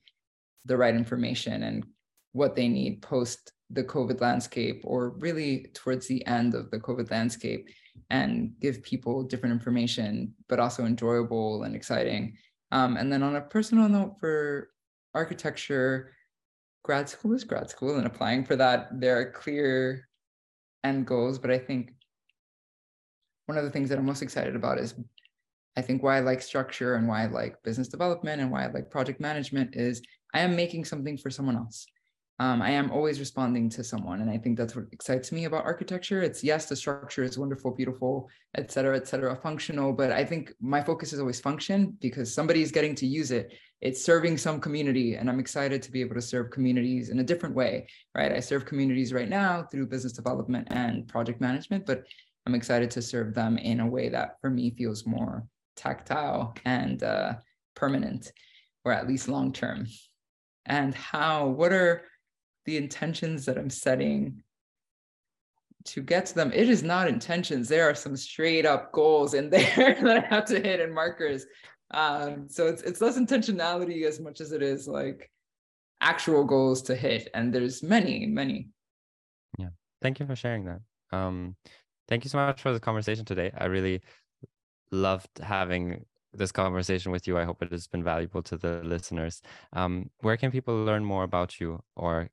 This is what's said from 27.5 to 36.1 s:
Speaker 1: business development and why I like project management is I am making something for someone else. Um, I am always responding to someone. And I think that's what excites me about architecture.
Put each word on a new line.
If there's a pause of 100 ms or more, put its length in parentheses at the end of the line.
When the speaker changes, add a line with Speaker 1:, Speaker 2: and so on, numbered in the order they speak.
Speaker 1:
business
development
and
why
I
like
project
management
is (320)
I
am
making
something
for
someone
else. (540)
Um,
I
am
always
responding
to
someone.
And
I
think
that's
what
excites
me
about
architecture.